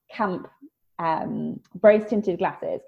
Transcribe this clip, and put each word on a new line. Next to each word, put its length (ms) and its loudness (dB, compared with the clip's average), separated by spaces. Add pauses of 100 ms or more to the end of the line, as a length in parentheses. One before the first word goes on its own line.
(100)
camp, 380 -6 (500)
um, 600 -4 (220)
rose-tinted 560 4
glasses, 500 -4